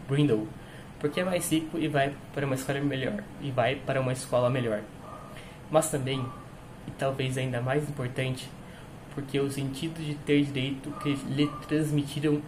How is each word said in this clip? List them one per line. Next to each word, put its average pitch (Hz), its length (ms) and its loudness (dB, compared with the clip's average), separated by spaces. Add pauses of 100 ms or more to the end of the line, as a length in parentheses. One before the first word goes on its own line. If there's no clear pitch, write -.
Brindle, 135 380 4 (520)
porque 147 220 0
é 180 40 2
mais 180 260 0
rico 156 280 2
e 151 100 2
vai 143 260 4 (180)
para 147 140 0
uma 131 80 2
escola 139 260 -2
melhor, 139 420 0 (180)
e 143 100 -4
vai 123 260 4
para 135 240 0
uma 127 120 2
escola 123 360 2
melhor. 117 320 2 (920)
Mas 156 200 6
também, 131 340 0 (600)
e - 60 -8
talvez 135 440 0
ainda 127 240 0
mais 139 260 2
importante, 131 640 -2 (640)
porque 139 240 -2
o 139 120 2
sentido 151 520 -4
de 147 120 -2
ter 143 300 4
direito 135 460 -2 (120)
que 143 120 2 (140)
lhe 143 220 2 (180)
transmitiram 147 800 2